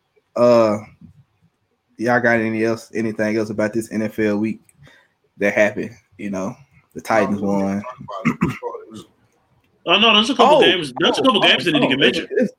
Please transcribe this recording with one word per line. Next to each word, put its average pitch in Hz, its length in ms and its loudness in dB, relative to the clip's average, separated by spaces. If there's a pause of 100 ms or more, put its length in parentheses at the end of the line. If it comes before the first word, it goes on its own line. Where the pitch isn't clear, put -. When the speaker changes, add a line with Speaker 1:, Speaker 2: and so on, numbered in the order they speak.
(360)
Speaker 1:
Uh, 117 420 4 (1200)
y'all 120 240 0
got 117 180 2
any 110 240 -2
else, 113 300 -4
anything 107 440 -2
else 110 120 -2
about 107 240 -2
this 110 180 -6
N 107 120 -4
F 107 160 -6
L 104 180 0
week 107 240 -4 (760)
that 101 180 -2
happened? 104 400 -2 (240)
You 104 100 -10
know, 95 260 -8 (380)
the - 80 -14
Titans 104 400 0
Speaker 2:
No, 101 60 -4
we 98 60 -2 (100)
Speaker 1:
won. 98 100 -2
Speaker 2:
didn't 104 80 -4
talk - 200 -16
about - 1000 -8
it. - 60 -20 (840)
Speaker 3:
Oh 185 80 4
no, 220 180 4
there's 220 140 2
a 269 60 -2
couple 269 220 6
Speaker 1:
Oh, 254 40 6
Speaker 3:
games. 170 380 2
There's 208 180 0
a - 40 -2
Speaker 1:
oh, - 20 0
Speaker 3:
couple 233 160 2
games 180 260 2
Speaker 1:
oh, 170 60 0
Speaker 3:
that 151 80 0
need - 0 -
to 147 60 2
Speaker 1:
oh, 127 60 -2
Speaker 3:
get 135 80 0
mentioned. - 320 0
Speaker 1:
it's, 202 280 0